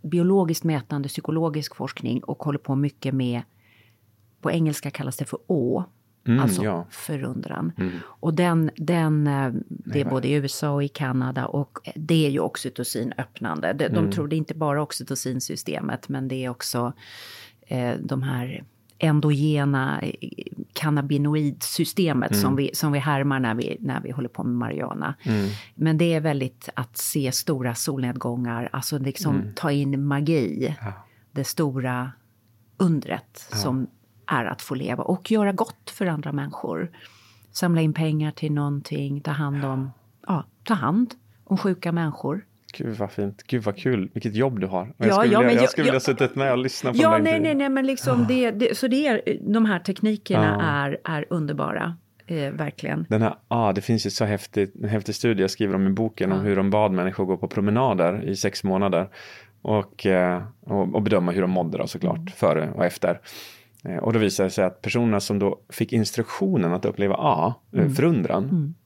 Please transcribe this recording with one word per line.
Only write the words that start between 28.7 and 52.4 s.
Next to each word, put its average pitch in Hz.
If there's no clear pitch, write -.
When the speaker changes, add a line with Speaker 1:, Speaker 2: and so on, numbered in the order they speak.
Speaker 1:
alltså 135
liksom 139
Speaker 2:
Mm. 104
Speaker 1:
ta 156
in 139
magi, 143
Speaker 2:
Ja. 104
Speaker 1:
det 139
stora 131
undret -
Speaker 2:
Ja. 107
Speaker 1:
som 127
är 123
att -
få -
leva 127
och -
göra 208
gott -
för -
andra 147
människor. 143
Samla 170
in 156
pengar 151
till 151
någonting, 143
ta 151
hand 143
om, 131
ja, 180
ta 226
hand 190
om 190
sjuka 180
människor. 165
Speaker 2:
Gud 113
vad 101
fint. 101
Gud 120
vad 104
kul. 104
Vilket 107
jobb 120
du 95
har. 95
Och 110
jag 208
Speaker 1:
Ja, 196
Speaker 2:
skulle 220
Speaker 1:
ja, 110
Speaker 2:
vilja, -
Speaker 1:
men 120
Speaker 2:
jag 117
Speaker 1:
jag, 131
Speaker 2:
skulle 156
vilja 131
Speaker 1:
jag 131
Speaker 2:
suttit 131
med 135
och 123
lyssnat 127
på 247
Speaker 1:
Ja, 320
Speaker 2:
den 320
Speaker 1:
nej, 320
Speaker 2:
intervjun. 311
Speaker 1:
nej, 277
nej, -
men 269
liksom 254
Speaker 2:
Ah. 233
Speaker 1:
det, 247
det, 214
så 262
det 277
är, 220
de 226
här 196
teknikerna 208
Speaker 2:
Ja. 165
Speaker 1:
är, 143
är -
underbara. 160
Eh, 147